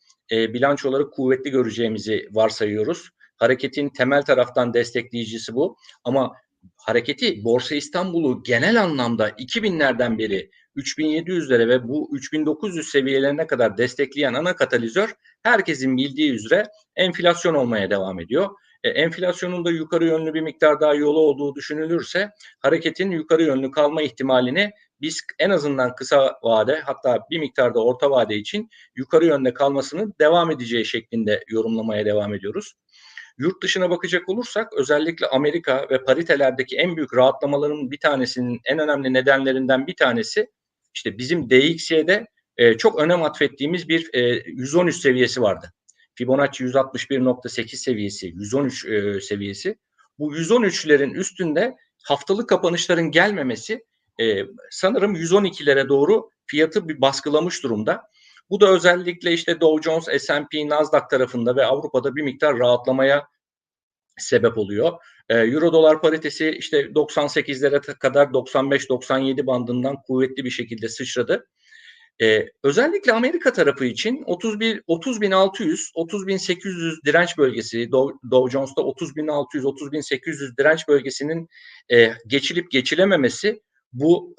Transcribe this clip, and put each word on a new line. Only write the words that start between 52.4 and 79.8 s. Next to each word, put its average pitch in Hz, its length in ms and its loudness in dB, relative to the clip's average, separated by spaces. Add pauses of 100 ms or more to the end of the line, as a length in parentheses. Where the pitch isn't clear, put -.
kapanışların 170 600 0
gelmemesi, 170 760 0 (360)
e, 104 220 0 (280)
sanırım 202 440 0
yüz 165 180 -2
on 202 100 6
ikilere 143 460 2
doğru 147 400 4 (160)
fiyatı 160 440 0
bir 143 120 -4
baskılamış 151 640 0
durumda. 117 400 -4 (460)
Bu 202 120 2
da 202 80 8
özellikle 175 640 2
işte 165 280 -2
Dow 156 300 4
Jones, 160 320 -2
S 151 100 -2
and 147 180 -2
P, 151 180 -4
Nasdaq 147 400 2
tarafında 123 460 0
ve 131 100 4
Avrupa'da 135 500 -2
bir 151 60 -6
miktar 135 380 0
rahatlamaya 131 680 2 (880)
sebep 113 400 2
oluyor. 107 360 -2 (360)
E, 113 80 4
Euro 151 360 2
dolar 156 280 6
paritesi 156 480 0
işte 139 460 -2
doksan 147 320 0
sekizlere 139 540 0
ta-, 139 120 -12
kadar, 139 400 2
doksan 135 380 0
beş 135 180 0
doksan 131 280 -2
yedi 135 300 -2
bandından 123 600 -2
kuvvetli 131 380 -2
bir 123 40 -4
şekilde 113 380 -8
sıçradı. 127 600 -4 (720)
E, 110 240 4 (180)
özellikle 247 500 2
Amerika 254 400 0
tarafı 143 320 0
için 226 400 -4
otuz 208 340 -4
bir, 226 280 -4
otuz 208 340 -4
bin 196 100 0
altı 190 320 2
yüz, 170 300 -4
otuz 190 340 -6
bin 190 100 -2
sekiz 185 360 -6
yüz 165 320 -6
direnç 165 320 2
bölgesi, 117 540 -2
Dow, 131 400 -2
Dow 127 200 4
Jones'ta 135 300 -4
otuz 139 340 -6
bin 151 120 -6
altı 147 300 -4
yüz, 131 80 -4
otuz 139 260 -6